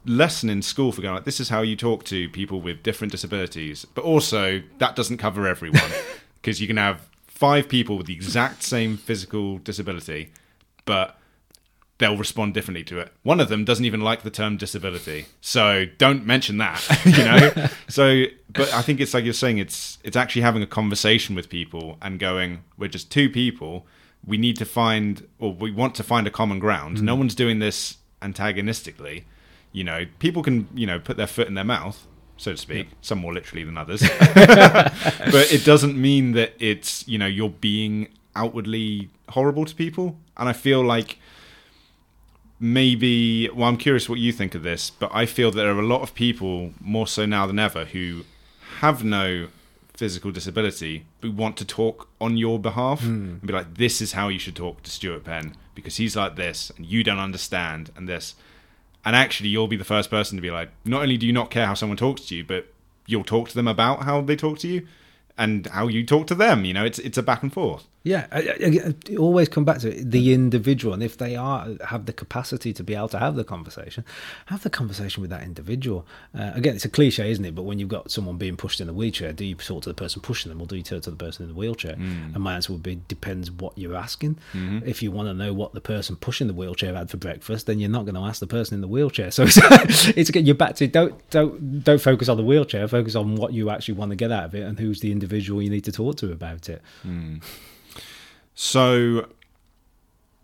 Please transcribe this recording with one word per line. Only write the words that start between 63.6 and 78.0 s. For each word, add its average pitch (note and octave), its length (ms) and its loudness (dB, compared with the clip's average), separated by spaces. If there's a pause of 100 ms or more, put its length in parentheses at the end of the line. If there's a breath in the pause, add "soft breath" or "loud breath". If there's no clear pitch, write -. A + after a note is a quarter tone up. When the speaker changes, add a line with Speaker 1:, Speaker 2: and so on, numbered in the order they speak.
Speaker 1:
about A#2+ 360 0
how C#3+ 160 0
they C#3+ 160 0
talk D3+ 220 -4
to F3 100 -8
you F3 180 -4 (520 soft breath)
and G#2+ 300 0
how G#2 200 -2
you A#2 160 0
talk D3+ 220 2
to F3+ 80 -2
them. E3+ 320 4
You F2+ 80 -2
know, G2+ 100 0
it's, A#2 140 -4
it's - 180 -6
a B2 60 0
back A2+ 200 0
and C#3 100 -2
forth. A2+ 340 -4 (160)
Speaker 2:
Yeah, F3+ 300 -2
I, D3+ 60 -4
I, E3 40 -2 (200)
I, E3 320 2 (160)
it G#3 80 -4
always E3+ 320 4
come D3 160 2
back B2+ 140 2
to A2 140 -4
it, B2+ 160 -6
the B2+ 220 6
individual, B2 640 2
and G2+ 80 -4
if A2+ 160 -6
they A#2+ 180 -6
are, B2+ 320 -6 (180)
have A2+ 200 -8
the A2 80 -8
capacity - 580 -8
to - 100 -10
be G2+ 120 -6
able G#2 160 -6
to G2 80 -6
have C#3 180 -2
the A2 80 -4
conversation, - 600 -14 (400 loud breath)
have G3 160 -8
the E3 80 -4
conversation G2+ 500 -6
with F#2 80 -8
that F2 140 -10
individual. F#2 640 -6 (280 loud breath)
Uh, G#2 200 -6
again, B2 200 0
it's G2 120 -8
a - 20 -4
cliche, A#2 420 2
isn't G2+ 140 -4
it? E2 100 -10
But F#2 100 -8
when G2+ 140 -6
you've G2 120 -4
got - 200 -10